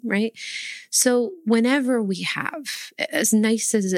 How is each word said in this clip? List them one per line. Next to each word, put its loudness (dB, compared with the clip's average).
right? 0
So 2
whenever 4
we -2
have, -8
as 0
nice 2
as, 0